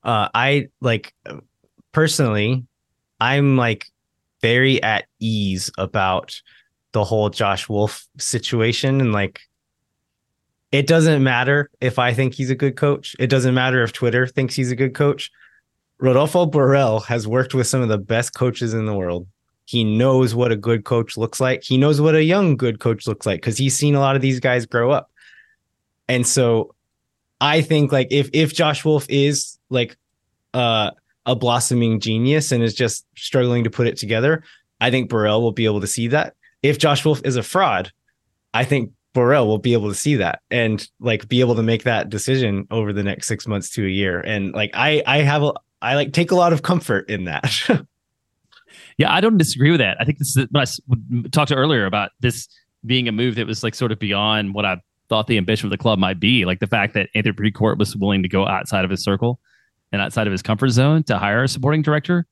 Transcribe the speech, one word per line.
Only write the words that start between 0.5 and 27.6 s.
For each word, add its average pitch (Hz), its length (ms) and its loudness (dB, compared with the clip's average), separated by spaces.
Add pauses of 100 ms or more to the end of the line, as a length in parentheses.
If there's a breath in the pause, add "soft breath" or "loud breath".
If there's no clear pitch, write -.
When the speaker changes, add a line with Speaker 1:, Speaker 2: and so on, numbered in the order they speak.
Speaker 1:
like, 117 320 -2 (760)
personally, 127 760 0 (540)
I'm, 135 380 2
like, 117 300 -2 (540)
very 127 420 4
at 107 220 -2 (140)
ease 104 580 -2
about 95 640 -2 (520 soft breath)
the 107 120 0
whole 107 260 0
Josh 98 380 -2
Wolf 107 400 -4 (100)
situation. 123 840 0
And, 120 100 2
like, 101 300 -2 (1300)
it 139 160 2
doesn't 156 360 4
matter 135 460 2 (120)
if 127 180 0
I 123 140 2
think 131 200 0
he's 131 160 -6
a 131 60 0
good 135 200 -2
coach. - 440 -2
It 127 80 0
doesn't 127 280 2
matter 127 280 2
if 113 100 -2
Twitter 123 340 0
thinks 131 280 -4
he's 127 160 -2
a 127 40 -2
good 135 180 -2
coach. 143 380 -2 (680 soft breath)
Rodolfo 147 460 4
Borrell 135 600 2
has 117 220 -2
worked 127 260 0
with 127 140 0
some 131 140 0
of 117 80 0
the 107 80 2
best 113 360 -2
coaches 117 400 -2
in 110 120 -2
the 107 100 -4
world. 90 320 -4 (380)
He 117 180 0
knows 120 500 2
what 120 180 2
a 110 40 2
good 110 300 -2
coach 117 320 -2
looks 110 240 -4
like. 127 200 0
He 131 160 0
knows 143 220 4
what 156 160 4
a 156 80 4
young, 175 320 4
good 117 240 -2
coach 113 260 -2
looks 107 200 -4
like 95 160 -2
'cause 113 160 -4
he's 135 180 0
seen 147 200 2
a 139 40 2
lot 139 160 2
of 131 60 2
these 131 180 0
guys 123 260 2
grow 120 260 0
up. - 200 -2 (960 soft breath)
And 123 180 0
so 117 480 0 (680)
I 147 200 2